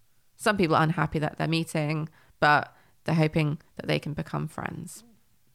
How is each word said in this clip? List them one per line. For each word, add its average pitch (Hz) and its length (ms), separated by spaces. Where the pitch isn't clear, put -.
Some 214 220
people 165 180
are 151 60
unhappy 156 380
that - 180
they're 156 100
meeting, 156 600
but 147 340
they're 156 100
hoping 156 440
that - 100
they 151 140
can 147 120
become 151 360
friends - 560